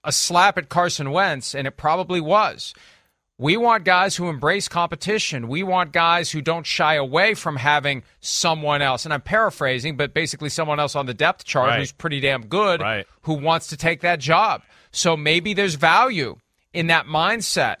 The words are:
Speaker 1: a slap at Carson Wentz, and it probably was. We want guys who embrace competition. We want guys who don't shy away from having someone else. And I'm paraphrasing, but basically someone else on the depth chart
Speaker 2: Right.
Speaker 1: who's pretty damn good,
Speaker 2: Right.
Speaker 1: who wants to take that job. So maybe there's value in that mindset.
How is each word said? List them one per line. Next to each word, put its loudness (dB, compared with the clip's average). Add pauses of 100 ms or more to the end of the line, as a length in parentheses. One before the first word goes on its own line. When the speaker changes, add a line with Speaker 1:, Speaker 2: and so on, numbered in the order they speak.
Speaker 1:
a -4
slap 4
at -10
Carson 0
Wentz, -2
and -6
it -10
probably 0
was. 0 (640)
We 2
want 2
guys 2
who -4
embrace 0
competition. -4
We -4
want 0
guys 2
who -6
don't -2
shy 2
away 2
from -4
having 0 (180)
someone 0
else. 0
And -4
I'm -2
paraphrasing, -2
but -2
basically -4
someone -2
else -2
on -2
the -6
depth 0
chart 2
Speaker 2:
Right. 2
Speaker 1:
who's -4
pretty -6
damn 0
good, 0
Speaker 2:
Right. -4 (180)
Speaker 1:
who -2
wants 0
to -12
take -2
that 0
job. 2 (300)
So 0
maybe 0
there's 0
value 2 (340)
in -2
that 2
mindset. -2